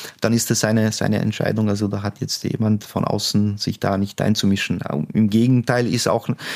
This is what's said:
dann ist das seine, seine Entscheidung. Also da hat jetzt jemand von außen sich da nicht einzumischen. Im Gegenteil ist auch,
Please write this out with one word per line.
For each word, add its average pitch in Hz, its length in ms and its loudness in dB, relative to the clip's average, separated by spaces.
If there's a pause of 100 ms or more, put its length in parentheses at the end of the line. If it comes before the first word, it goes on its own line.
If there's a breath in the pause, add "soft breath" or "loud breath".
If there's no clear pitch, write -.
(220 loud breath)
dann 113 100 2
ist 117 180 2
das 117 100 0
seine, 110 320 2
seine 104 260 0
Entscheidung. 107 500 0
Also 101 200 0
da 98 140 -4
hat 104 180 -6
jetzt - 240 -6
jemand 107 400 0
von - 200 -2
außen 104 540 0
sich 107 220 -6
da 98 180 0
nicht 98 240 -4
einzumischen. 98 580 0 (320)
Im 107 160 2
Gegenteil 123 640 2
ist 120 160 0
auch, 113 200 0 (280 loud breath)